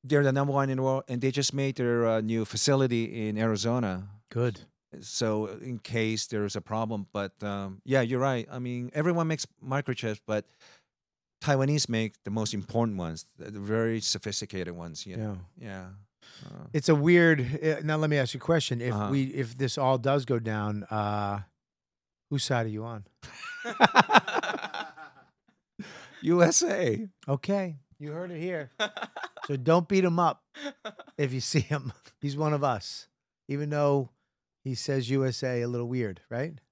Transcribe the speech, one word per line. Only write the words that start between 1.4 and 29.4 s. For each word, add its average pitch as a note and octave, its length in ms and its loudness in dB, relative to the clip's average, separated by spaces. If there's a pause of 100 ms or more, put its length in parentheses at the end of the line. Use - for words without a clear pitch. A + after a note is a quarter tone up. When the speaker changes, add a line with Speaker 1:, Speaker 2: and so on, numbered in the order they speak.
Speaker 1:
made C#3 240 -2
their, A#2+ 300 2
uh, A2 140 2
new A2+ 240 0
facility A#2 800 2
in G#2+ 100 -2
Arizona. A2 720 0 (200)
Speaker 2:
Good. A#2 320 -2 (400)
Speaker 1:
So G#2+ 460 -2
in A2 320 -10
case A2 480 0
there's G#2 280 -4
a G2+ 60 -4
problem, A2 500 -4
but, G2+ 320 -6
um, G2 400 -6
yeah, C3 180 4
you're B2 180 0
right. B2+ 320 0
I B2+ 80 -10
mean, B2 340 -6
everyone E3 340 0
makes D#3+ 180 -2 (200)
microchips, B2+ 600 -2
but G#2+ 200 0 (960)
Taiwanese C#3 480 2
make A2+ 340 -2
the G2+ 80 -8
most A2 220 -2
important G#2+ 440 0
ones, D#2+ 280 -6 (120)
the, - 140 -14
the G#2 80 -10
very A2+ 420 0
sophisticated F#2 760 -4
ones. E2+ 300 -12
You G2 120 -10
know? G#2+ 200 -4 (200)
Speaker 2:
Yeah. A#2 100 -14
Speaker 1:
Yeah. F#2+ 200 -12 (580)
Uh, - 280 -16
Speaker 2:
It's D3+ 160 0
a D#3 60 8
weird. E3 460 6 (220)
Uh, D#3 200 2
now D#3 140 0
let D#3 120 2
me D3 80 2
ask C3 160 0
you C3+ 60 -8
a - 20 -10
question. C#3 400 2
If A#2+ 120 0
Speaker 1:
Uh-huh. G#2 180 0
Speaker 2:
we, C#3 120 2 (100)
if B2 240 -6
this C3 200 -2
all C3 200 4
does C3+ 280 2
go B2 140 2
down, G#2 460 -2
uh, G#2 560 -2 (880)
whose C#3 140 0
side A#2+ 220 2
are A2 40 -4
you G#2+ 140 -6
on? A2+ 220 -10 (580)
Speaker 1:
<laughs> - 1120 4 (1500)
U F3 200 6
S E4 200 6
A. F3+ 440 0 (200)
Speaker 2:
Okay, F3 480 -2 (240)
you D3 120 -10
heard F3 200 -8
it E3 100 -8
here. E3 380 -6
Speaker 3:
<laughs> G#3+ 100 0 (580)